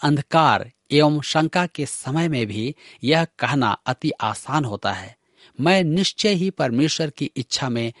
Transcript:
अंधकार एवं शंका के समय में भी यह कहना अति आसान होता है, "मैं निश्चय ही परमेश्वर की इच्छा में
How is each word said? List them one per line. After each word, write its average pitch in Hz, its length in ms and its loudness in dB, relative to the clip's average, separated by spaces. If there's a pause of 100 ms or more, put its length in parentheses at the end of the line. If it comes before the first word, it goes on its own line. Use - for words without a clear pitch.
अंधकार 143 680 2 (200)
एवं 147 300 4
शंका 160 460 0
के 147 200 -6
समय 160 420 -2
में 123 180 -2
भी 107 280 -6 (300)
यह 156 200 2
कहना 127 460 0 (160)
अति 135 240 -2
आसान 131 540 -4
होता 101 280 -4
है, 95 240 -12 (440)
"मैं 185 220 4
निश्चय 180 460 0
ही 190 220 0
परमेश्वर 147 600 0
की - 260 -6
इच्छा 135 320 -6
में 117 320 -4